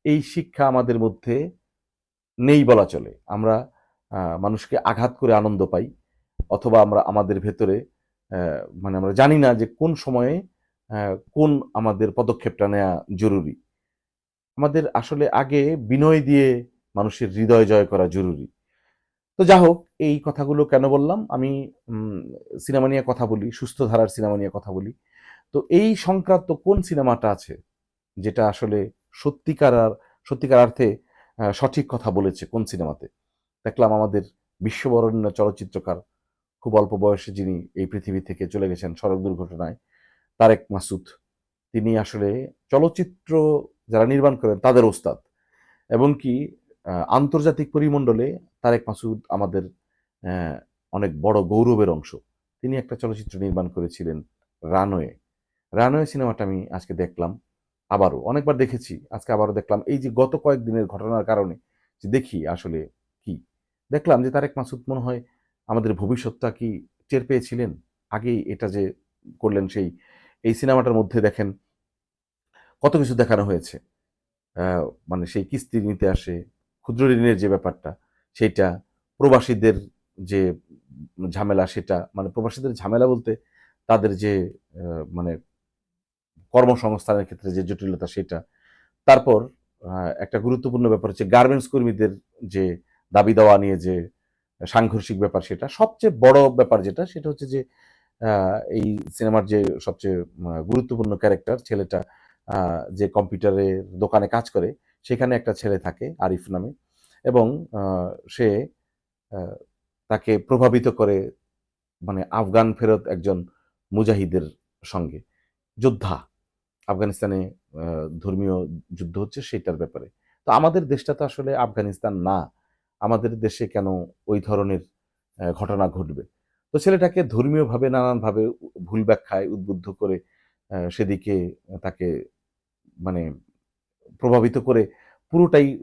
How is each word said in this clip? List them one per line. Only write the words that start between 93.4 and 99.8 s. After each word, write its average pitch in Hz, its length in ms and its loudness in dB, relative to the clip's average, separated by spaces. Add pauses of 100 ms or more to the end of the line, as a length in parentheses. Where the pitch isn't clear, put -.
নিয়ে 98 200 0
যে 87 320 -4 (580)
সাংঘর্ষিক 113 520 0
ব্যাপার 101 220 0
সেটা। 92 260 -10
সবচেয়ে 214 520 -2
বড় 135 300 8
ব্যাপার 123 320 4
যেটা 101 240 -6
সেটা 156 240 -10
হচ্ছে 143 160 -10
যে, 131 180 -6 (580)
আহ, 101 480 -2
এই 104 280 -4 (120)
সিনেমার 110 360 0
যে 104 180 2 (180)